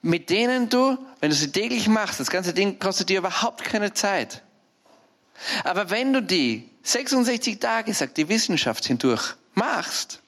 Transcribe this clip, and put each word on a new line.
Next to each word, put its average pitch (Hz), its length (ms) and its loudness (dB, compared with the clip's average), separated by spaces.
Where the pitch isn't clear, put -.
mit 165 300 -2
denen 240 400 2
du, 254 260 4
wenn 151 80 0
du 151 80 2
sie 147 160 -2
täglich 220 360 0
machst, 214 320 2
das 127 100 -2
ganze 175 240 -2
Ding 190 240 0
kostet 185 320 -2
dir 190 80 2
überhaupt - 460 -2
keine 208 280 -2
Zeit. 185 500 -2
Aber 180 260 -2
wenn 254 240 2
du 262 80 4
die 139 480 0
sechsundsechzig 247 760 0
Tage, 226 340 -2
sagt 143 240 -4
die 156 140 0
Wissenschaft, 175 560 0
hindurch 123 480 0
machst - 760 -4